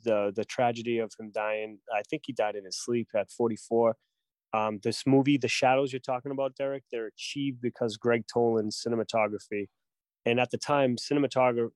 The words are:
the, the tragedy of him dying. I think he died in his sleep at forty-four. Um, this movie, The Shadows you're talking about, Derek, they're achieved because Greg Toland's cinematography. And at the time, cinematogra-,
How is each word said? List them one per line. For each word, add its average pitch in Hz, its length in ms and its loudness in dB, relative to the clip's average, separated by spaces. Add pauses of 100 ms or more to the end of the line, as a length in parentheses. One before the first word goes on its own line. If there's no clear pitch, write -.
the, 104 320 2
the 110 100 -2
tragedy 117 540 0
of 110 200 -4
him 110 140 -12
dying. 107 460 -4 (160)
I 104 140 0
think 156 160 -6
he 135 80 -8
died 107 220 0
in 101 100 -10
his 92 180 -10
sleep 120 320 -2
at 101 160 -2
forty-four. 117 640 0 (580)
Um, 107 300 0
this - 240 -2
movie, 135 300 6
The 120 100 0
Shadows 131 440 2
you're 131 80 -6
talking 131 320 -4
about, 135 240 -4
Derek, 139 360 -4
they're 113 160 -4
achieved 139 540 -6
because 117 360 -2
Greg 117 340 2
Toland's 113 540 0
cinematography. 107 800 -2 (580)
And 117 140 2
at 123 120 0
the 117 60 -2
time, 139 400 2
cinematogra-, 127 800 2